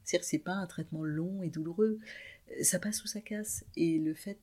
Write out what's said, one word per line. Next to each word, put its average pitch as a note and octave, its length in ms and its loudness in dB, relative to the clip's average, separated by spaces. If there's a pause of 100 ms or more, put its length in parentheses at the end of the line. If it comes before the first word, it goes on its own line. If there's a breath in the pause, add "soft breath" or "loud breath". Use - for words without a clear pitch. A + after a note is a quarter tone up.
C'est-à-dire, - 220 2
c'est D3+ 120 2
pas F3 160 -2
un G3 120 -2
traitement D#3 380 -4
long E3+ 380 0
et E3 80 -2
douloureux. E3+ 480 2 (640 loud breath)
Ça F3+ 160 6
passe G#3+ 260 -2
ou - 20 -8
ça G#3 140 -4
casse. G#3+ 440 -6 (120)
Et E3 220 6
le D#3 160 2
fait G3+ 280 -8